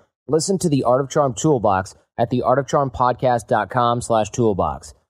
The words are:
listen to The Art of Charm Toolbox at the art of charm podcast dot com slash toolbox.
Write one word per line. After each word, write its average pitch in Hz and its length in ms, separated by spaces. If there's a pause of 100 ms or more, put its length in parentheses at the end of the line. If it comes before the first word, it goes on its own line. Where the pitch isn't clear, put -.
(260)
listen 160 320
to 180 100
The 139 140
Art 123 180
of 139 80
Charm 143 240
Toolbox 104 640 (240)
at 120 120
the 123 120
art 127 160
of 135 80
charm 143 240
podcast 123 560
dot 107 240
com 120 320
slash 110 280
toolbox. 90 600 (180)